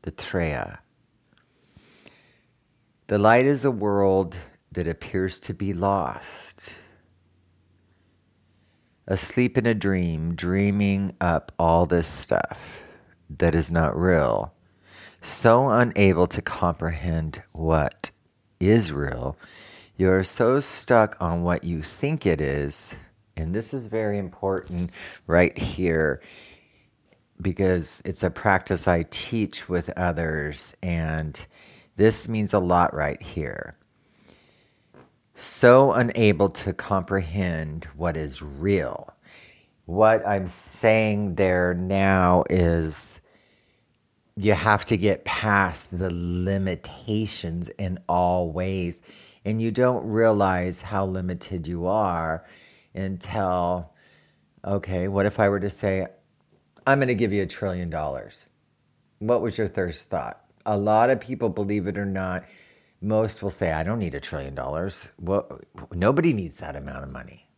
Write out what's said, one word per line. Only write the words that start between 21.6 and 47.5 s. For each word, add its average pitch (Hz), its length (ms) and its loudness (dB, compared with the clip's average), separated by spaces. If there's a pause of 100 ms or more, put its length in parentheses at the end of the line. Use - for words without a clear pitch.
you 82 180 -4
think 143 420 -4
it 80 140 2
is, 71 560 -4 (400)
and 82 180 -6
this 113 200 -6
is 123 140 -8
very 107 300 -2
important 90 760 -4 (360)
right 85 300 6
here 80 640 0 (1200)
because 92 640 0
it's - 180 -6
a 90 60 2
practice 95 580 0
I 85 220 4
teach - 580 -6
with 87 300 -4
others, 78 840 -4
and 80 640 -4 (520)
this 110 320 2
means 107 240 -2
a 104 60 4
lot 87 340 2
right 76 280 -4
here. 58 540 -10 (1600)
So 127 560 8
unable 107 560 4
to - 240 -4
comprehend 87 1120 -2 (140)
what 82 180 -2
is 76 260 -8
real. 76 720 -4 (680)
What 107 420 4
I'm 98 220 0
saying 104 880 0
there 90 380 2
now 92 760 4
is 85 680 0 (1160)
you 101 160 4
have 101 320 4
to 117 100 2
get 95 300 2
past 98 760 0
the 92 100 -2
limitations 90 1600 -4 (100)